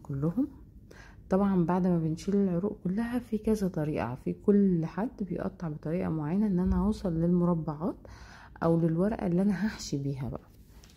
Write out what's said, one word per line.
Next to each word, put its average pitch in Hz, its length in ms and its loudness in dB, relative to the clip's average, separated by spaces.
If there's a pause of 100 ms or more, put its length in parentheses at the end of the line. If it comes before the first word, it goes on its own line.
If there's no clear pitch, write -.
كلهم. 165 440 -2 (840)
طبعًا 190 360 4
بعد 180 220 2
ما 175 120 4
بنشيل 165 360 -2
العروق 196 480 0
كلها 233 360 -2
في 220 180 -4
كذا 208 300 0
طريقة، 147 480 -2
في 175 180 -6
كل 196 520 4
حد 196 380 -6
بيقطع 175 460 -6
بطريقة 170 400 -4
معينة 160 380 0
ان 180 120 2
انا 185 200 2
اوصل 196 340 0
للمربعات 170 800 2 (680)
او 165 160 4
للورقة 170 480 0
اللي 175 140 2
انا 202 260 2
هحشي - 300 -6
بيها 139 320 -4
بقى، - 200 -10 (480)